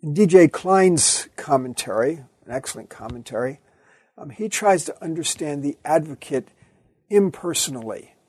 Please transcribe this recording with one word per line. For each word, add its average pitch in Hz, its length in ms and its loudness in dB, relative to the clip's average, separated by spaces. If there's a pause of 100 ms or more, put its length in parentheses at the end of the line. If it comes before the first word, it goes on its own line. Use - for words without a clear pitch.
In 151 140 -6
D 202 120 6
J 175 200 8
Klein's 185 880 2
commentary, 127 880 -2 (200)
an 113 80 -14
excellent 123 380 -10
commentary, 120 680 -8 (580)
um, 147 140 -16
he 208 180 -8
tries 196 360 2
to - 180 -12
understand 156 600 -6
the 143 200 -4
advocate 147 680 -2 (600)
impersonally 160 1040 -2 (140)